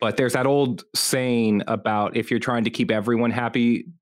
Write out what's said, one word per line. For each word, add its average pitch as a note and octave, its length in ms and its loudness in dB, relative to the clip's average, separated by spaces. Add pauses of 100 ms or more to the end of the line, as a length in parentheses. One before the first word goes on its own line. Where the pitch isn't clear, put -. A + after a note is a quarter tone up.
But A2 160 -2
there's B2+ 160 2
that C3 140 2
old C3+ 380 2 (100)
saying A#2 760 2
about G#2+ 480 -2
if A2+ 160 -4
you're A2+ 80 0
trying A#2+ 240 -2
to A2 60 -2
keep A#2 200 -2
everyone A2+ 400 0
happy, A#2+ 560 0 (160)